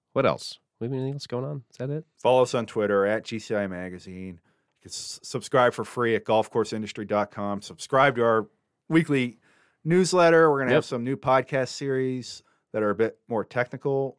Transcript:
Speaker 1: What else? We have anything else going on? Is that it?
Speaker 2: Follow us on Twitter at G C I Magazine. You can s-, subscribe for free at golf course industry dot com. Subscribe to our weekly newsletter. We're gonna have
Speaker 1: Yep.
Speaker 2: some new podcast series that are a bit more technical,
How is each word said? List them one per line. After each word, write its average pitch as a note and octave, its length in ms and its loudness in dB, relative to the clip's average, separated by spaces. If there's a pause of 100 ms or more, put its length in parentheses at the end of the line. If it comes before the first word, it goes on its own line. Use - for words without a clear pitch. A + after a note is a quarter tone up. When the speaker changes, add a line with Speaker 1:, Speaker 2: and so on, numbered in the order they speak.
(120)
Speaker 1:
What C3 120 0
else? - 340 -2 (200)
We A2+ 80 -8
have C3+ 80 -8
anything C3 180 -6
else C#3+ 140 -12
going B2 180 -8
on? C#3+ 260 -10
Is - 60 -20
that C3 140 -8
it? D#3 140 -8 (160)
Speaker 2:
Follow B2+ 220 6
us B2 120 0
on A#2 120 -2
Twitter G2+ 380 2
at G#2+ 200 0
G A2+ 140 -8
C A2 160 -8
I G2+ 120 -2
Magazine. F#2 720 -12 (400)
You - 20 -20
can - 80 -20
s-, - 320 -12
subscribe B2 520 0
for A2 100 -8
free A#2 320 -2
at G#2 80 -6
golf A2 260 0
course A2+ 220 -2
industry A2 320 -8
dot G#2 260 -2
com. G2+ 320 -6
Subscribe C3+ 540 0
to A#2+ 80 0
our A2 240 2 (400)
weekly C#3+ 500 0 (460)
newsletter. E3 680 6
We're C#3 100 2
gonna B2+ 120 0
have D3+ 60 6
Speaker 1:
Yep. - 60 0
Speaker 2:
some A#2+ 200 -6
new C3+ 120 -4
podcast C3 520 0
series C3 760 -4 (300)
that G#2+ 100 -2
are G#2 80 2
a G2 40 0
bit A2+ 240 0 (100)
more A2 160 -2
technical, C3+ 760 -4